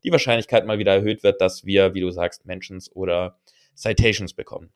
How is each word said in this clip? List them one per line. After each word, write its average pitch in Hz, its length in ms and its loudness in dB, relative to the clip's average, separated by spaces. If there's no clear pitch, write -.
die 175 80 0
Wahrscheinlichkeit 117 520 2
mal 107 140 -2
wieder 98 160 2
erhöht 107 280 0
wird, 98 180 2
dass 92 240 -2
wir, 95 300 4
wie 95 60 -6
du 90 100 -2
sagst, 87 360 -8
Mentions 92 480 -14
oder 90 420 -4
Citations 104 560 0
bekommen. - 440 -14